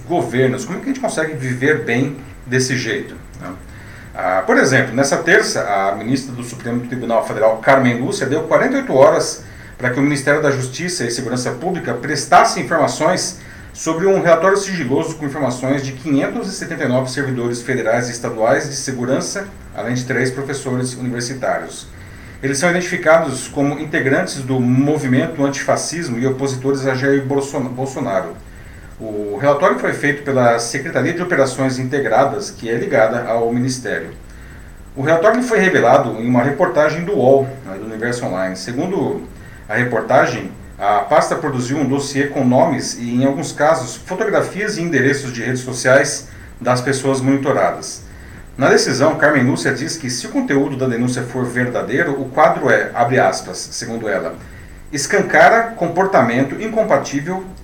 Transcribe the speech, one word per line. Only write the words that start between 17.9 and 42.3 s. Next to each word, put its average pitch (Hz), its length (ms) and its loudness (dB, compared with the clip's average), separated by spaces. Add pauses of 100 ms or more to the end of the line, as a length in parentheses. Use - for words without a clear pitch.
e 120 40 -6
estaduais 120 560 0
de - 60 -10
segurança, 135 720 -4 (260)
além 117 220 -4
de 127 100 -4
três 127 280 0
professores 131 600 -4
universitários. 123 920 -6 (560)
Eles 135 160 0
são 180 120 2
identificados 165 760 2
como 143 320 0
integrantes 151 580 0
do 131 220 -2
movimento 135 840 2
antifascismo 139 720 -2
e 127 80 0
opositores 131 600 -2
a 131 80 2
Jair 139 280 2
Bolson-, 139 440 -2
Bolsonaro. 117 680 -4 (640)
O 104 420 -6
relatório 143 380 4
foi 180 140 -2
feito 143 320 -2
pela 123 340 4
Secretaria 139 540 -2
de 170 100 -4
Operações 135 560 0
Integradas, 127 720 0
que - 180 -10
é 113 60 0
ligada 117 540 2
ao 117 240 2
Ministério. 123 580 -2 (840)
O 135 60 -4
relatório 165 420 4
foi 220 160 2
revelado 127 600 4
em 117 60 -2
uma 127 160 4
reportagem 156 600 2
do 208 80 -2
uol, 135 360 4 (160)
né, 95 140 -10
do 107 80 -10
Universo 113 400 -4
Online. 92 300 -4
Segundo 147 640 -2 (460)
a 107 80 -2
reportagem, 120 720 2 (260)
a 101 240 2
pasta 165 340 2
produziu 131 420 -2
um 139 120 0
dossiê 139 400 0
com 139 160 -2